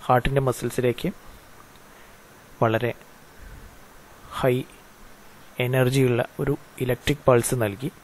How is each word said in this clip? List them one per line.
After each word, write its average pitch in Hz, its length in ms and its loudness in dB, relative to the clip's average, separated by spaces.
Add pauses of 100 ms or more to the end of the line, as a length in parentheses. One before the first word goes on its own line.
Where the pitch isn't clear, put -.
ഹാർട്ടിൻ്റെ 135 400 2
മസിൽസിലേക്ക് 123 600 -2 (1500)
വളരെ 113 300 0 (1500)
ഹൈ 127 160 2 (1080)
എനർജിയുള്ള 127 560 2 (200)
ഒരു 139 120 0 (300)
ഇലക്ട്രിക് 127 440 -2
പൾസ് 123 360 4
നൽകി 107 260 -4 (140)